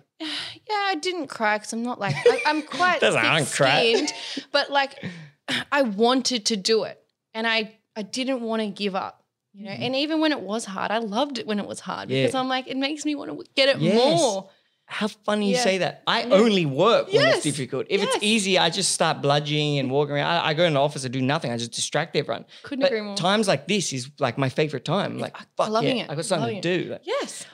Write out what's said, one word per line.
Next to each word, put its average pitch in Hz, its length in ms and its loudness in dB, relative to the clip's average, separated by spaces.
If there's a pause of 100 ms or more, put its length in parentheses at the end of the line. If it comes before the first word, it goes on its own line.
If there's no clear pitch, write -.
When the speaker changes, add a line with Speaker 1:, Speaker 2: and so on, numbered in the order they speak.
(200)
Speaker 1:
<sighs> 320 60 -8 (420)
Yeah, 415 200 -2
I 392 80 0
didn't 339 320 -4
cry 214 320 0
'cause 208 120 -10
I'm 226 120 -6
not 247 160 -6
like, 196 180 -2
I, 262 300 4
I'm 302 140 2
Speaker 2:
<laughs> 277 180 -12
Speaker 1:
quite 349 200 4
Speaker 2:
Doesn't, 202 240 4
I 127 140 4
don't 147 120 0
cry. 143 320 4 (120)
Speaker 1:
thick-skinned, - 580 -4
but, 285 200 0
like, 277 340 -2 (320)
<sighs> - 340 -6
I 277 120 2
wanted 240 640 2
to 226 100 0
do 214 260 0
it - 160 -10 (360)
and 226 120 -4
I, 220 280 0 (200)
I 214 60 -8
didn't 247 400 -4
wanna 220 300 -2
give 196 240 -4
up. - 280 -6 (300)
You 196 120 -18
know, 196 60 -10
Speaker 2:
Mm-hmm. 220 120 -8
Speaker 1:
and 247 120 -2
even 302 240 0
when 311 140 2
it 247 80 -4
was 202 240 -6
hard, 196 260 -4
I 214 80 0
loved 233 400 -2
it 208 80 -10
when 208 120 -2
it 196 80 -4
was - 120 -10
hard 190 320 -8
Speaker 2:
Yeah. 131 120 2
Speaker 1:
because 262 120 2
I'm 254 140 0
like, 262 180 -4
it 269 100 -6
makes 285 280 -4
me 302 100 -2
wanna 302 160 -10
w-, - 240 -12
get 269 140 4
it 262 100 2
Speaker 2:
Yes. 170 160 4 (240)
Speaker 1:
more. 202 300 0 (360)
Speaker 2:
How - 220 -4
funny 208 420 0
you 190 60 2
Speaker 1:
Yeah. - 80 2
Speaker 2:
say 190 160 2
that. - 260 -2
I 214 180 0
Speaker 1:
Yeah. 240 120 2
Speaker 2:
only 196 320 6
work 160 400 4
when 381 80 -4
Speaker 1:
Yes. 587 220 6
Speaker 2:
it's 349 60 -2
difficult. 135 460 -2
If 196 120 0
Speaker 1:
Yes. 494 140 0
Speaker 2:
it's 339 80 -2
easy, 208 360 2
I 165 100 4
just 170 220 0
start 160 300 0
bludging 147 580 0
and 127 100 -2
walking 143 260 0
around. 147 140 0
I, 165 200 0
I 160 40 0
go 160 100 2
in 165 120 4
the 135 40 4
office, 143 260 0
I - 20 -4
do 131 140 -4
nothing. 139 300 0
I 120 60 -4
just 117 140 -6
distract - 440 -4
everyone. 135 300 -4 (180)
Speaker 1:
Couldn't 269 200 -6
Speaker 2:
But 185 80 4
Speaker 1:
agree 220 100 -2
more. 202 140 -8
Speaker 2:
times 196 320 2
like 160 200 0
this 185 260 0
is, 131 160 -8 (100)
like, 123 180 0
my 135 120 2
favorite 139 360 -2
time. 151 280 -2
I'm - 60 -8
like, - 200 -8
Speaker 1:
I, - 40 -18 (140)
Speaker 2:
"Fuck - 120 0
Speaker 1:
loving 233 280 0
Speaker 2:
yeah, 196 60 -4
Speaker 1:
it. - 80 -10
Speaker 2:
I 143 40 -6
got 160 100 -6
something 185 300 0
Speaker 1:
Loving 180 60 -8
Speaker 2:
to 160 80 -2
Speaker 1:
it. 175 140 0
Speaker 2:
do." 104 80 -8
Like, - 140 -10
Speaker 1:
Yes. 466 480 -6